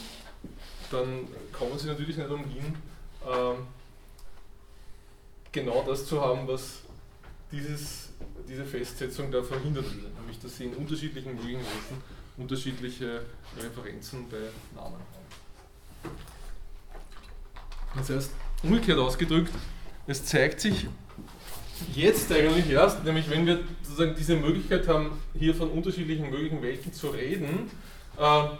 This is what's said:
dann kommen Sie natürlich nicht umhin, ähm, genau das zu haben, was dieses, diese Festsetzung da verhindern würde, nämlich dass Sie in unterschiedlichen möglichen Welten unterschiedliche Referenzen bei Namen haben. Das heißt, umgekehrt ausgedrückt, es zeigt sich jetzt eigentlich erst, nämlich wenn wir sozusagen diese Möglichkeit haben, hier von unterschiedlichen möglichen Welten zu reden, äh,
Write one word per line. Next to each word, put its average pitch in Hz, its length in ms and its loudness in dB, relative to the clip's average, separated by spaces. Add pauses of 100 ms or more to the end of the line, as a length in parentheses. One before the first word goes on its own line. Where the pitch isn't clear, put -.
(920)
dann 127 360 -2 (260)
kommen 127 260 -2
Sie 151 100 -4
natürlich 151 280 -2
nicht 143 140 -4
umhin, 143 460 -4 (500)
ähm, 127 400 2 (1800)
genau 123 360 2
das 135 200 0
zu 147 140 2
haben, 135 260 4
was - 360 -4 (680)
dieses, 147 600 -6 (380)
diese 131 160 -8
Festsetzung 131 680 -4
da 123 100 2
verhindern 135 420 -2
würde, 104 240 -6 (100)
nämlich 113 200 -8
dass - 180 -12
Sie 127 80 -8
in 120 100 -6
unterschiedlichen 139 600 -4
möglichen 120 260 -6
Welten 123 420 -6 (340)
unterschiedliche 123 880 -4 (340)
Referenzen 117 720 -8
bei 110 80 -8 (360)
Namen - 200 -8
haben. 180 280 -12 (2750)
Das 135 140 0
heißt, 135 200 0 (320)
umgekehrt 185 360 6
ausgedrückt, 160 540 4 (540)
es 139 180 -2
zeigt 147 360 6
sich 185 260 2 (1080)
jetzt 185 380 6
eigentlich 160 380 8
erst, 160 340 8
nämlich 160 240 4
wenn 165 180 4
wir 175 140 6 (220)
sozusagen 156 340 2
diese 165 200 6
Möglichkeit 151 520 4
haben, 151 220 6 (240)
hier 160 200 6
von 160 160 2
unterschiedlichen 160 600 0
möglichen 151 320 0
Welten 131 300 -2
zu - 160 -4
reden, 170 640 0 (480)
äh, 147 240 10 (180)